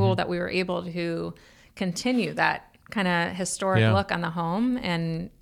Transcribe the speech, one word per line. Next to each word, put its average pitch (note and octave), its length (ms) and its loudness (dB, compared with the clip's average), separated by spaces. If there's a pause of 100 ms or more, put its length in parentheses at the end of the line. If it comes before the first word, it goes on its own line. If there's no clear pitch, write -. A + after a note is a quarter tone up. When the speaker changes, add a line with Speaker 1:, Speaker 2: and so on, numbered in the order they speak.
(120)
Speaker 1:
Mm-hmm. F#3 40 4
Speaker 2:
that - 140 -2
we F3 100 -2
were F3 100 -4
able F3+ 360 -2
to E3+ 480 -4 (420)
continue F#3+ 600 0
that - 380 0 (160)
kinda F3 440 2
historic F#3 480 0
Speaker 1:
Yeah. - 120 6
Speaker 2:
look G3 180 2
on E3+ 100 -2
the D#3+ 80 -2
home, F3+ 480 0
and E3 520 -2 (120)